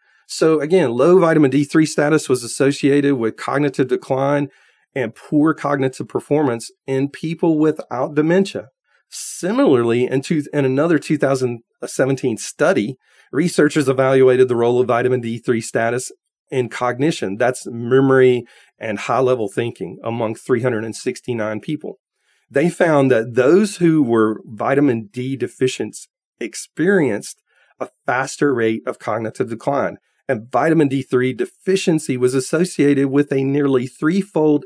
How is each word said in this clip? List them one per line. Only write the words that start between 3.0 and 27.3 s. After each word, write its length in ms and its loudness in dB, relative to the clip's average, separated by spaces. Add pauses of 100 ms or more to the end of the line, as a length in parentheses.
with 220 -2
cognitive 500 -2
decline 640 -2 (440)
and 220 -6
poor 400 0
cognitive 540 -4
performance 640 -2 (160)
in 200 -2
people 480 -2
without 600 -2
dementia. 540 0 (400)
Similarly, 960 0
in 160 -2
two, 200 -2 (100)
in 120 0
another 340 2
two 200 -2
thousand 420 -2 (260)
seventeen 500 -2
study, 600 -2 (340)
researchers 580 2
evaluated 600 4
the 80 0
role 240 2
of 80 0
vitamin 320 0
D 180 -6
three 220 -2
status 500 -4 (400)
in 180 -2
cognition. 680 -4
That's 300 -2
memory 760 4 (340)
and 200 -6
high-level 500 0
thinking 560 -6
among 320 -4
three 260 -2
hundred 220 -2
and 120 -10
sixty-nine 640 -6
people. 380 -10 (520)
They 200 0
found 400 2
that 240 0
those 420 4
who 260 4
were 420 2
vitamin 680 -2
D 240 -8
deficient 600 -4 (440)
experienced 1040 -2 (360)